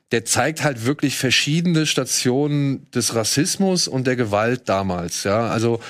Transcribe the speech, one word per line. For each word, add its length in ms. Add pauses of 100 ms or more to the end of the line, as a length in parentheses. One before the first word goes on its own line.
(120)
der 140
zeigt 360
halt 220
wirklich 320
verschiedene 680
Stationen 1040
des 240
Rassismus 720
und 180
der 100
Gewalt 520
damals, 560
ja. 240
Also, 420